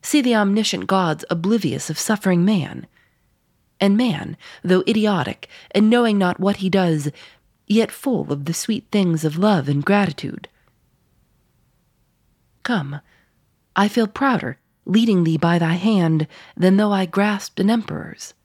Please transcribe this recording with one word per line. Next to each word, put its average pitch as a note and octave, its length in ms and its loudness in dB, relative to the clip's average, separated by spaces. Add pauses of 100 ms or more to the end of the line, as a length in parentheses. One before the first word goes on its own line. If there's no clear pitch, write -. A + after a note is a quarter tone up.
see D4 200 0
the A#3+ 140 2
omniscient G#3 520 0
gods F3 420 0
oblivious F3 600 -2
of D#3 100 -8
suffering F#3 460 0
man. F3+ 420 -2 (920)
And G3+ 140 4
man, A3 400 -2 (260)
though F#3 240 2
idiotic, G#3 640 -2 (240)
and G#3+ 180 4
knowing A#3 280 2
not F3+ 220 0
what G3 180 0
he F#3+ 120 -4
does, D#3+ 420 0 (540)
yet G#3+ 260 2
full - 420 -4
of C#3+ 100 -6
the D#3+ 100 -4
sweet - 380 -6
things E3+ 320 2
of D#3 140 -2
love F3+ 320 2
and C#3+ 160 0
gratitude. - 640 -2 (2250)
Come, D3 360 -4 (760)
I G3+ 100 2
feel A3 200 0
prouder, A3+ 520 -4 (260)
leading G3+ 380 2
thee D#3+ 140 2
by E3+ 200 2
thy E3 180 0
hand, F3 520 2 (300)
than F#3 180 4
though G#3 160 2
I F#3+ 140 0
grasped G3+ 560 -2
an G3 80 2
emperor's. - 640 -6 (120)